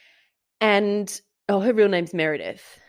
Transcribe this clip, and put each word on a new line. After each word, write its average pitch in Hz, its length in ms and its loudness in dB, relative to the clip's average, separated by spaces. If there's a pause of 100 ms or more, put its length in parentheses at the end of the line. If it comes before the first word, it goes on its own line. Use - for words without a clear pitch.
(600)
And, 208 600 0 (280)
oh, 202 120 0
her 240 120 2
real 214 160 4
name's 175 240 -2
Meredith, 156 760 -6